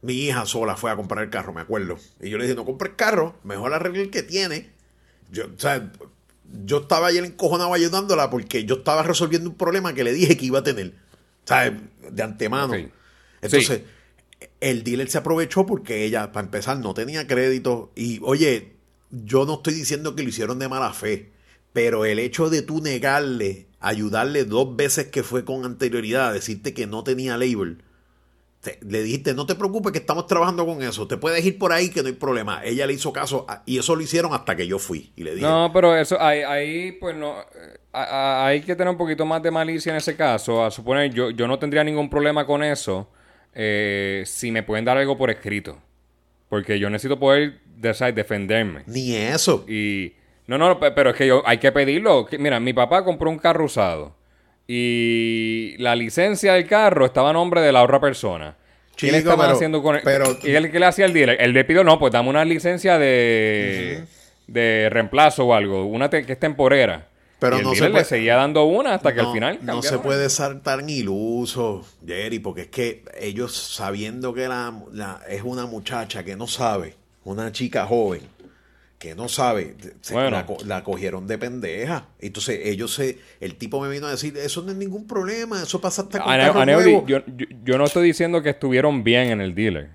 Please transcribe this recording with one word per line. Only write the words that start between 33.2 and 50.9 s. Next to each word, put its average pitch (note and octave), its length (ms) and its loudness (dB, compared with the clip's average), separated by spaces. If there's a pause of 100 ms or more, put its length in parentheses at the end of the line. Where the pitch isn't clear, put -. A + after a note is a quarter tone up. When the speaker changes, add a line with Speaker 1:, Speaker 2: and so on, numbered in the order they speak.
Speaker 1:
a, G#2 160 -12
y B2+ 140 -2
eso E3 160 0
lo D#3+ 80 -4
hicieron E3 320 -2
hasta A#2 200 -2
que F2+ 120 -4
yo F#2+ 100 -2
fui E2+ 380 -8
y E2+ 80 -12
le D#2 100 -6
dije G#2 140 -2
Speaker 2:
No, E3 260 2
pero E3+ 240 6
eso, D#3+ 240 0
ahí, D3 200 2
ahí, D3+ 500 -4
pues, F3+ 240 -10
no, D3+ 240 -8
eh, - 400 -20 (120)
a-, C3 120 -4
a-, C3+ 440 0
hay C#3+ 140 2
que - 140 -4
tener F3+ 160 0
un F3 80 -2
poquito D#3+ 260 -2
más D#3+ 160 -2
de E3 80 0
malicia D#3+ 420 -2
en D#3 60 -2
ese D3+ 180 -4
caso. A#2 480 2
A A2+ 60 2
suponer, C3 420 0
yo, A#2+ 200 0
yo A#2+ 160 -2
no C3 100 0
tendría D3 260 0
ningún D3+ 240 -2
problema D3 380 0
con D3 180 0
eso, G#2+ 460 -4 (460)
eh, G2+ 720 -2
si - 240 -6
me A2+ 100 0
pueden A2 240 -2
dar B2+ 120 4
algo C#3 200 0
por B2 140 0
escrito. G2+ 480 -6 (680)
Porque G#2 300 -2
yo G2+ 140 -2
necesito C3 280 -2
poder, C#3+ 420 2 (160)
de-, A2 180 0
¿sabes? B2 180 0
defenderme. G#2 720 -2
Speaker 1:
Ni B2 300 -4
eso. A2+ 520 0
Speaker 2:
Y, G2+ 460 -4 (320)
no, C3 140 -2
no, F3 200 4
pe-, D3+ 120 4